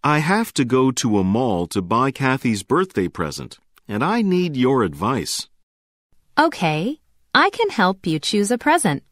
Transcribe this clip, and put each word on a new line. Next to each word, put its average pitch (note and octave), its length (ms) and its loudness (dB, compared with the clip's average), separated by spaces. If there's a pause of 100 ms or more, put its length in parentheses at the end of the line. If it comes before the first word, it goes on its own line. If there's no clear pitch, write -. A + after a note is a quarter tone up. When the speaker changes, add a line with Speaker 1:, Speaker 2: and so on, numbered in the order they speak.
Speaker 1:
I D3+ 160 2
have G3 340 0
to C#3 100 2
go C3 280 2
to A2 260 0
a F#2+ 60 2
mall G2 440 0
to G2 140 -2
buy A#2+ 300 0
Kathy's C3 500 0
birthday D3 460 0
present, C#2+ 500 -8 (300)
and G#2+ 160 -4
I A3 180 0
need F3+ 340 0
your B2+ 280 2
advice. F#2 640 -4 (880)
Speaker 2:
Okay, G3+ 640 0 (340)
I D#4+ 160 4
can G#4 200 -2
help F#3+ 360 0
you D#3 140 0
choose G3+ 320 0
a A#3+ 60 0
present. D4 540 0